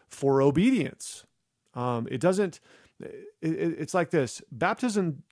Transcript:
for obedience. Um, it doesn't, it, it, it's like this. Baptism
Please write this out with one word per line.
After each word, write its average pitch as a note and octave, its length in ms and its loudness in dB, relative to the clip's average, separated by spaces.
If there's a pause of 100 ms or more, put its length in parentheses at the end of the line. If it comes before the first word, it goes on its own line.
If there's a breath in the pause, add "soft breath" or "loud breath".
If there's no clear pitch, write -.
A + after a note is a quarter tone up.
for C3+ 340 2
obedience. D#3 840 2 (500)
Um, B2 340 -2
it B2+ 100 -4
doesn't, F#3 400 0 (400 soft breath)
it, - 140 -14 (280)
it, D#3+ 380 0
it's D3+ 140 -6
like F3+ 180 0
this. C#3 300 0 (100)
Baptism F#3 800 -2